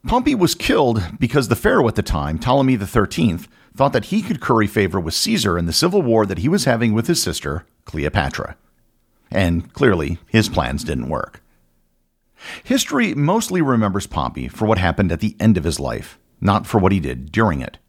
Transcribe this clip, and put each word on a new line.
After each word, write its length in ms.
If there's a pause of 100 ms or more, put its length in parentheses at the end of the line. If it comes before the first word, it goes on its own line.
Pompey 280
was 200
killed 480 (160)
because 300
the 80
pharaoh 320
at 80
the 60
time, 360
Ptolemy 380
the 100
thirteenth, 640 (260)
thought 180
that 140
he 160
could 180
curry 280
favor 320
with 140
Caesar 440
in 80
the 60
civil 300
war 240
that 120
he 100
was 160
having 280
with 160
his 120
sister, 460 (180)
Cleopatra. 720 (760)
And 400
clearly, 460 (100)
his 200
plans 360
didn't 240
work. 340 (1200)
History 520
mostly 460
remembers 460
Pompey 400
for 200
what 120
happened 320
at 80
the 220
end 160
of 80
his 160
life, 400 (200)
not 280
for 100
what 140
he 80
did 320
during 280
it. 180 (100)